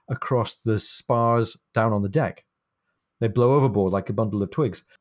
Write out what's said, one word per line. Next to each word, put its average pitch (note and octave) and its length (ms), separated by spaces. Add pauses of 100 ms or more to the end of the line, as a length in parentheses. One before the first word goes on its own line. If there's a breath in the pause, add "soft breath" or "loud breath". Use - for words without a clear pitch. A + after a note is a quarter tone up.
across B2 460
the A2 240
spars A#2 800 (180)
down A2+ 180
on G#2 100
the G2+ 60
deck. G#2 360 (760)
They A#2 80
blow A#2+ 280
overboard G#2 380
like G2 160
a A2 40
bundle G#2 300
of F#2+ 100
twigs. - 320 (160 soft breath)